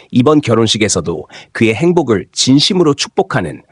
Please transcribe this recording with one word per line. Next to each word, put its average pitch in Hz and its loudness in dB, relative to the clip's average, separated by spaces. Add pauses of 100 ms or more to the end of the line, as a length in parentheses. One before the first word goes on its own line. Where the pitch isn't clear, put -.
(120)
이번 147 2
결혼식에서도 107 -2 (240)
그의 110 0
행복을 131 0
진심으로 147 2
축복하는 - -6